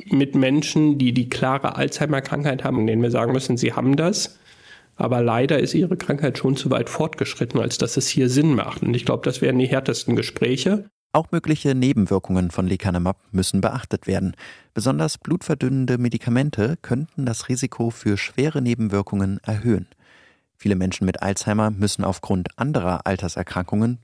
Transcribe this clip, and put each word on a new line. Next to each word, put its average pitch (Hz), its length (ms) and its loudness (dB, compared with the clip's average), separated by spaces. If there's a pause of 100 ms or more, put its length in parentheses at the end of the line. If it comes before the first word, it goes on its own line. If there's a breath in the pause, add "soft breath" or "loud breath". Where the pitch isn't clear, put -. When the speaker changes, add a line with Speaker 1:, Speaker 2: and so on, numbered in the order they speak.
Speaker 1:
mit 135 280 2
Menschen, 147 640 2
die 127 140 2
die 123 160 0
klare - 480 -2
Alzheimer-Krankheit 143 840 -2
haben, 127 240 0
denen 113 160 2
wir 120 80 2
sagen 117 220 2
müssen, 131 240 0
sie 120 160 0
haben 135 240 2
das. 170 420 -2 (580 loud breath)
Aber 123 240 0
leider 120 380 2
ist 131 160 0
ihre 170 220 2
Krankheit 139 420 -2
schon 135 180 2
zu 131 140 -2
weit 120 180 0
fortgeschritten, - 720 -2
als 120 180 -2
dass - 180 -2
es 131 100 0
hier 131 220 0
Sinn 143 260 4
macht. - 280 -2
Und 120 120 0
ich 123 100 -2
glaube, 123 200 0
das - 160 -2
werden 127 180 2
die 127 80 2
härtesten 127 480 -2
Gespräche. 131 760 0 (240)
Speaker 2:
Auch 160 200 0
mögliche 151 420 0
Nebenwirkungen 98 800 2
von 95 160 0
Lecanemab 92 520 0 (120)
müssen 95 280 0
beachtet - 460 0
werden. 95 300 0 (360 loud breath)
Besonders 143 460 0
blutverdünnende 135 800 0
Medikamente 120 840 0
könnten 135 440 -4
das 113 220 -4
Risiko 120 420 -2
für 104 260 -2
schwere 143 460 -2
Nebenwirkungen 101 800 0
erhöhen. 107 460 0 (680 soft breath)
Viele 101 200 0
Menschen 92 280 -2
mit 92 180 0
Alzheimer 107 480 0
müssen 101 340 -2
aufgrund 92 540 -2
anderer 117 480 -2
Alterserkrankungen 95 960 -2